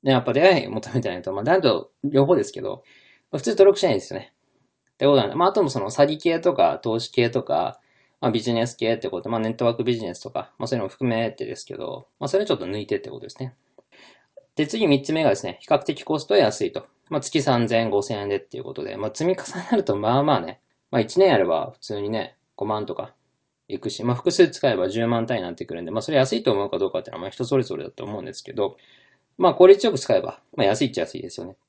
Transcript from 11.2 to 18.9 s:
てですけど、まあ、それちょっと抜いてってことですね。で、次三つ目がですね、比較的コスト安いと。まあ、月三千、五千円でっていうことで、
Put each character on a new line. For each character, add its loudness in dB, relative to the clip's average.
て -12
で -10
す -18
け -14
ど、 -12
ま -8
あ、 -4
そ 0
れ 0
ち -2
ょ 2
っ -10
と -8
抜 -6
い -10
て -2
っ -2
て -14
こ -16
と -14
で -16
す -20
ね。 -10
で、 0
次 0
三 4
つ -4
目 0
が 4
で 2
す -12
ね、 -10
比 -20
較 4
的 -6
コ -4
ス -12
ト 0
安 2
い -6
と。 -12
ま -2
あ、 -10
月 -2
三 2
千、 0
五 2
千 -6
円 -6
で 0
っ 0
て -16
い -8
う -10
こ -12
と -10
で、 -10